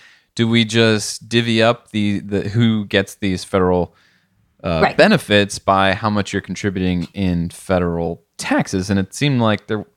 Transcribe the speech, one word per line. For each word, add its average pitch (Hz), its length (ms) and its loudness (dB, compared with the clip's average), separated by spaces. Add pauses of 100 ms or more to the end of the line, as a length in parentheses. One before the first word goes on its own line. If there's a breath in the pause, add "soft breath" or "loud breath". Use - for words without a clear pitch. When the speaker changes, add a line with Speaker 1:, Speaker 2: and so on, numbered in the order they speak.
(360 soft breath)
Speaker 1:
do 117 120 0
we 117 180 2
just 110 640 0
divvy 117 320 2
up 117 300 0
the, 104 280 0
the 101 300 -4
who 110 360 2
gets 98 300 -2
these 92 280 -4
federal, 90 520 0 (680)
uh, 82 200 -2
Speaker 2:
Right. - 140 0
Speaker 1:
benefits 107 640 2
by 95 340 2
how 107 160 -4
much 104 240 -4
you're 98 80 -4
contributing 92 720 -4
in 87 360 -2
federal 85 720 -4 (140)
taxes? - 520 -2
And 98 100 2
it 95 140 -4
seemed 139 280 0
like 107 260 0
there 107 180 -6 (120)